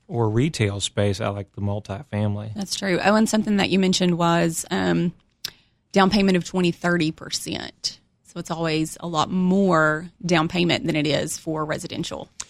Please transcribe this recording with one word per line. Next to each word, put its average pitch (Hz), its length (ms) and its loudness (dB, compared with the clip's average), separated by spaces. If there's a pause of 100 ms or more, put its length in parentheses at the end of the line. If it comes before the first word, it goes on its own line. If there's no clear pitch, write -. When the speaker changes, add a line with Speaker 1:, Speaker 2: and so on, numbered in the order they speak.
Speaker 1:
or 117 220 0
retail 110 500 0
space, 101 400 -2
I 110 100 -2
like 101 240 -8
the 101 80 -12
multifamily. 104 920 -4
Speaker 2:
That's 202 220 -8
true. 190 280 0
Oh, 202 120 6
and 220 120 4
something 214 300 0
that - 120 2
you 185 100 2
mentioned 185 380 2
was, 170 540 2
um, 175 400 0 (800)
down 190 180 4
payment 196 280 4
of 170 80 -2
twenty, 180 260 0
thirty 175 400 0
percent. - 880 -10 (260)
So - 140 -14
it's 170 120 -8
always 160 480 -2
a 170 80 -10
lot 160 240 0
more 180 800 4 (160)
down 165 220 2
payment 170 380 0
than 160 100 0
it 151 120 0
is 147 300 -2
for 156 280 -6
residential. - 640 -8 (200)